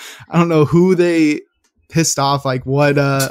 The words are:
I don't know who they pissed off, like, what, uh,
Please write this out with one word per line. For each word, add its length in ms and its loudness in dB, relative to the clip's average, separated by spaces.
I 80 0
don't 100 0
know 160 2
who 300 2
they 460 0
pissed 280 -2
off, 260 -2
like, 220 -4
what, 320 0
uh, 340 -2